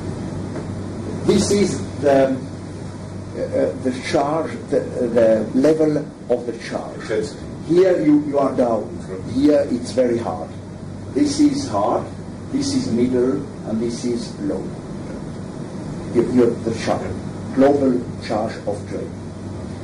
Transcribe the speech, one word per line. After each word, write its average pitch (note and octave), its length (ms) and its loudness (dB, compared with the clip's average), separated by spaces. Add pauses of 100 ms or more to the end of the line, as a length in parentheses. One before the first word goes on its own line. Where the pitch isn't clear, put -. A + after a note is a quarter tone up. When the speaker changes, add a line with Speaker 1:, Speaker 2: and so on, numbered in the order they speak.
(1300)
Speaker 1:
this G3 260 4
is G3 280 2 (200)
the, C3+ 260 6
uh, - 1600 -4
the B2+ 280 -2
charge, D3 400 0 (180)
the, C#3 120 2
the A2+ 760 4
level D3+ 440 6 (300)
of A#2+ 180 2
the A2+ 120 -4
charge. - 420 -8
Speaker 2:
Intensity. - 400 -4 (260)
Speaker 1:
Here F3 380 6
you, D3 220 8
you C#3 120 2
are B2+ 160 2
down. A#2 300 2 (220)
Speaker 2:
Sure. F#2+ 160 -8 (100)
Speaker 1:
Here C#3+ 380 6
it's A#2 220 -2
very A#2+ 260 4
hard. E2 320 -4 (640)
This D4 260 2
is - 280 4
hard, - 360 0 (480)
this - 220 0
is A2 180 0
middle, B2 440 2 (340)
and A2 100 0
this A#2 240 -4
is A#2 360 -4
low. F#2+ 220 -2 (1500)
You, - 180 4
you B2 180 6
have - 140 -6
the A2 100 -2 (100)
charge, F#2+ 260 -2 (440)
global C3 460 4 (240)
charge A2 300 -2 (120)
of G2+ 100 -2 (120)
training. F#2+ 240 -8 (720)